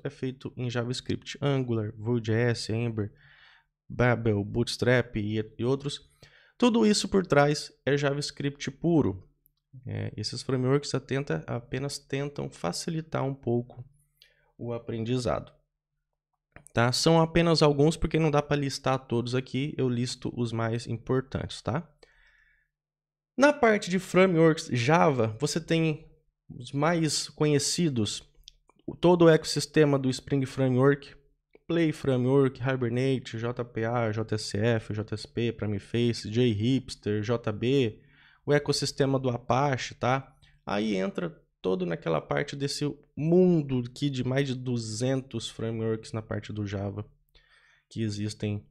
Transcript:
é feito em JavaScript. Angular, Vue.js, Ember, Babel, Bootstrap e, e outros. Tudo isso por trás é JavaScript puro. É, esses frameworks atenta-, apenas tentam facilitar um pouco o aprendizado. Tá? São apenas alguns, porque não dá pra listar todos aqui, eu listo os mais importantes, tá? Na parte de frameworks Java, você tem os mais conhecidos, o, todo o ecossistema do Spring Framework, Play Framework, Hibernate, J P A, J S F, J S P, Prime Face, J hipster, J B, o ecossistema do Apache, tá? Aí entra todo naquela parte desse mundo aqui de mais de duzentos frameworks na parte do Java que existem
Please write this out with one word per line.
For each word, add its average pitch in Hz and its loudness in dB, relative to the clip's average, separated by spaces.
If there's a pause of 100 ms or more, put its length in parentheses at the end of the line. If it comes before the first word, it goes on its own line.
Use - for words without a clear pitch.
é 139 -6
feito 127 -8
em 123 -6
JavaScript. 120 -6
Angular, 120 -2
Vue.js, 113 0
Ember, 110 -4 (760)
Babel, 113 0
Bootstrap 117 0
e, 107 -2 (160)
e 110 -4
outros. 135 -6 (460)
Tudo 233 4
isso 208 2
por 190 0
trás 143 2 (140)
é 139 2
JavaScript 143 -4
puro. 120 0 (600)
É, 104 -6
esses 107 -8
frameworks 131 0
atenta-, 143 -4
apenas 127 -8
tentam 139 -8
facilitar 160 -6
um 139 -4
pouco 120 -4 (760)
o 117 -8
aprendizado. 117 -4 (1200)
Tá? 120 2
São 165 4
apenas 165 2
alguns, 147 4
porque 160 -2
não 156 2
dá 147 2
pra 147 -2
listar 135 -2
todos 120 -4
aqui, 135 -4
eu 131 0
listo 123 -4
os 117 -2
mais 113 -2
importantes, - -4
tá? 135 -4 (1400)
Na 285 6
parte 220 2
de 185 0
frameworks 175 4
Java, 123 2
você 151 -2
tem 160 -2 (400)
os - -14
mais 156 0
conhecidos, 143 0 (640)
o, - -8
todo 175 6
o 165 10
ecossistema 151 4
do 131 0
Spring 135 -2
Framework, 135 2 (500)
Play 165 2
Framework, 131 2
Hibernate, 127 -2
J 120 -6
P 113 -6
A, 117 0
J 110 -4
S - -4
F, 113 0
J 107 -6
S 104 -10
P, 113 -2
Prime 104 -4
Face, 113 -2
J 120 4
hipster, 107 -2
J 117 -2
B, 117 0 (440)
o 135 0
ecossistema 139 0
do 131 -2
Apache, 123 0
tá? 131 -2 (300)
Aí 208 -2
entra 190 -4 (320)
todo 185 -2
naquela 165 -2
parte 143 -4
desse 139 -4 (320)
mundo 156 4
aqui 143 -4
de 127 -4
mais 135 0
de 127 -4
duzentos 123 -4
frameworks 113 -4
na 110 -6
parte 104 -8
do 104 -4
Java 101 -6 (840)
que 110 -6
existem 104 -4